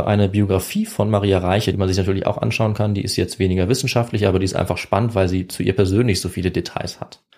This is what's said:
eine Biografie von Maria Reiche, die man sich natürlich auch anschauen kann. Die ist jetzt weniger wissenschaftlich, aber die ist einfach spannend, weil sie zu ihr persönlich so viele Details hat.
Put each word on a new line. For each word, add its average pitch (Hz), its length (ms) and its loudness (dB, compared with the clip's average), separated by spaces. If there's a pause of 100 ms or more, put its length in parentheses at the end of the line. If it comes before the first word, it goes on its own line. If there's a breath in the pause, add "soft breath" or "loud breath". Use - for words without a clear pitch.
eine 104 260 2
Biografie 101 560 0
von 107 240 -2
Maria 101 300 2
Reiche, 95 320 2
die 95 60 -4
man 95 120 0
sich 92 80 0
natürlich 95 280 0
auch - 120 0
anschauen 110 360 0
kann. 104 200 0
Die 98 100 -2
ist - 140 -4
jetzt 92 200 -2
weniger 92 300 2
wissenschaftlich, 120 580 0
aber 92 140 2
die 95 60 2
ist 92 100 -4
einfach 87 220 0
spannend, 104 380 0
weil 95 120 4
sie 90 200 -2
zu - 160 -6
ihr 98 120 2
persönlich 98 460 2
so 92 80 -6
viele 92 220 -2
Details - 500 -6
hat. - 200 -16 (160)